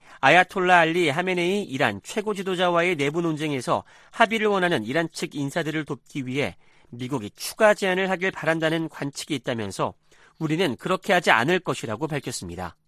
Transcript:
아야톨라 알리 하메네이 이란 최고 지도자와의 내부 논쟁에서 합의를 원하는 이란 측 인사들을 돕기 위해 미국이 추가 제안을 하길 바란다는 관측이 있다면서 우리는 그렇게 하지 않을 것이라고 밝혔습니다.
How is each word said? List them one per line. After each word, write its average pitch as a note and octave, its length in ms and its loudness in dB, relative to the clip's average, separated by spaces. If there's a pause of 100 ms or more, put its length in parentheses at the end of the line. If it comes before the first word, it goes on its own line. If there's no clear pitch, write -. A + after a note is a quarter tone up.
(200)
아야톨라 F3+ 580 6
알리 E3 300 4
하메네이 F3+ 560 0
이란 B2+ 400 -2
최고 G#3+ 300 -4
지도자와의 F3+ 600 0
내부 D3 260 0
논쟁에서 D3+ 640 -2 (300)
합의를 A3 340 2
원하는 F3 380 2
이란 D#3+ 260 -2
측 - 240 -8
인사들을 D3+ 500 -4
돕기 C#3 420 -8
위해 B2+ 300 -4 (340)
미국이 A#2+ 400 -6
추가 - 440 2
제안을 F#3 360 0
하길 F#3 200 -2
바란다는 D#3+ 580 -2
관측이 - 460 -8
있다면서 A2+ 600 -4 (440)
우리는 D#3 380 0
그렇게 - 360 -2
하지 F3+ 200 4
않을 C#3 280 4
것이라고 B2+ 460 -4
밝혔습니다. F#2 720 -8 (120)